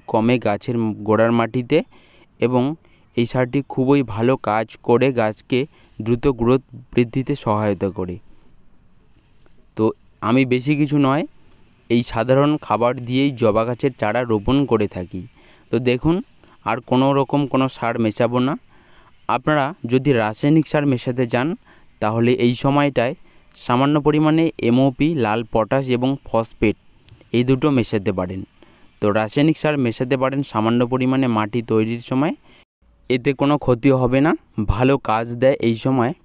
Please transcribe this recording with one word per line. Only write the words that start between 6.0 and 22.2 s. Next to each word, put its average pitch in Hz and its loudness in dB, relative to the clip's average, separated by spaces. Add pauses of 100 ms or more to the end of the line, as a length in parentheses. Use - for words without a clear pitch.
গ্রোথ 123 2 (280)
বৃদ্ধিতে 123 -2
সহায়তা 104 -2
করে। 90 -8 (1600)
তো 110 2 (360)
আমি 123 2
বেশি 127 -2
কিছু 143 0
নয়, 139 2 (640)
এই 120 2
সাধারণ 131 2 (100)
খাবার 117 0 (120)
দিয়েই 131 0
জবা 113 2
গাছের 123 -2
চারা 110 -2
রোপণ 113 0
করে 107 0
থাকি। 90 -8 (500)
তো - -4
দেখুন, 127 0 (500)
আর 113 -2
কোনো 131 2
রকম 139 0
কোনো 131 0
সার 117 -4
মেশাবো 117 0
না। 131 0 (760)
আপনারা 135 0 (200)
যদি 131 0
রাসায়নিক 120 2
সার 151 0
মেশাতে 127 -2
চান, 123 -2 (520)
তাহলে 117 0